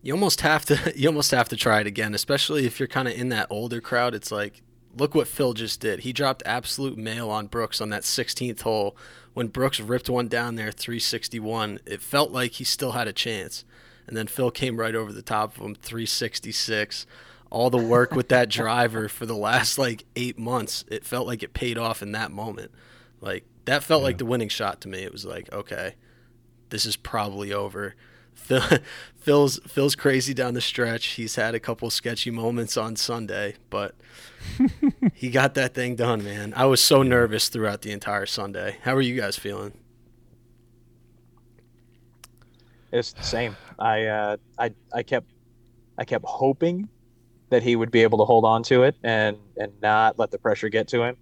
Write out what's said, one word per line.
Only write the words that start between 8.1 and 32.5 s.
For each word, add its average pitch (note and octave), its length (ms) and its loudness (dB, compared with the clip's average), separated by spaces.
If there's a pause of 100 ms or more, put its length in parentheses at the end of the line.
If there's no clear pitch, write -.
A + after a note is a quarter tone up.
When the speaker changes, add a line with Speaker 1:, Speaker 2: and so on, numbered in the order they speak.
Speaker 1:
hole. G#2+ 340 0 (380)
When A#2+ 140 -4
Brooks C3 320 -2
ripped A#2 280 -2
one B2 200 0
down A#2+ 280 -2
there, A2 160 -6
three - 280 -8
sixty-one, A2 840 -4
it G2+ 140 -8
felt C#3+ 300 0
like B2 220 -2
he - 120 -12
still B2+ 280 -2
had A#2+ 160 -2
a G2 40 -8
chance. - 520 -6 (420)
And - 100 -10
then A2 100 -4
Phil B2 240 0
came A#2+ 300 -4
right A2+ 140 -2
over A2 180 -4
the G#2 80 -14
top A2 380 -2
of - 40 -12
him, G#2 120 -10
three A2+ 320 -10
sixty-six. - 1000 -4 (440)
All A#2+ 180 2
the B2 80 2
work A#2+ 380 4
with B2+ 140 0
that B2 200 6
<laughs> - 20 -6
driver A2+ 580 0
for - 180 -8
the A2+ 100 -4
last, A2 420 2
like, A#2+ 260 0 (120)
eight B2 220 -6
months, A2+ 500 -4
it - 160 -8
felt B2 220 -4
like A#2 160 -6
it D2 120 -10
paid A#2+ 240 -4
off A2+ 240 -4
in G2+ 100 -8
that G#2+ 180 -4
moment. G2+ 400 -10 (500)
Like, G2 240 -8 (200)
that C#3 180 0
felt D#3 180 4
Speaker 2:
Yeah. C3+ 60 0
Speaker 1:
like A#2+ 120 0
the C3 80 -4
winning A#2 240 0
shot - 320 -4
to G2 60 -12
me. F#2+ 120 -8
It F#2+ 120 -10
was G2+ 120 -14
like, F2+ 280 -12
okay, G2+ 420 -8 (760)
this G#2+ 160 -2
is G#2 100 -4
probably G2+ 560 -6
over. G2+ 420 -6 (400)
Phil, - 280 2 (280)
<laughs> - 260 -18
Phil's, C#3+ 500 4
Phil's C#3 280 2
crazy C3 400 2
down B2 200 -2
the A#2+ 60 -2
stretch. A#2 460 -2 (100)
He's A2+ 200 -6
had A#2 180 0
a A2+ 60 -2
couple A#2 300 -6
sketchy A#2+ 400 -4
moments A#2 460 -2